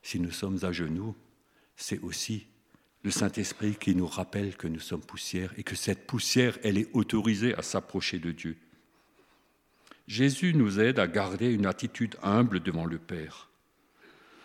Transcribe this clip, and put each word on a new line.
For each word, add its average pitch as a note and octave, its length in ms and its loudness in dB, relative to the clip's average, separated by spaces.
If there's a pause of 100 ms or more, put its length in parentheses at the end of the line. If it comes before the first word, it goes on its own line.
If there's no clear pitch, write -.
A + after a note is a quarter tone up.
Si - 160 -6
nous F2 140 -2
sommes F#2+ 320 -4
à F#2 80 0
genoux, F2 420 -4 (600)
c'est - 240 -6
aussi G2 480 -6 (560)
le G2+ 80 0
Saint-Esprit G#2 640 -2
qui - 180 2
nous F2+ 120 2
rappelle F#2+ 500 -6
que - 100 -8
nous E2 140 -4
sommes D#2+ 240 -8
poussière - 540 -6
et G#2 40 -10
que - 140 -6
cette - 320 -4
poussière, B2 560 2
elle G#2 140 4
est A3 140 0
autorisée A2 640 2
à - 80 -4
s'approcher - 560 -4
de E2 140 -4
Dieu. D#2+ 240 -8 (1500)
Jésus C3+ 480 2
nous G#2+ 260 6
aide A#2 180 6
à F#2+ 80 4
garder G2 460 0
une G2+ 140 2
attitude A2 560 -2
humble G#2 380 4
devant E2 240 -2
le E2 140 -2
Père. D#2 500 -10 (960)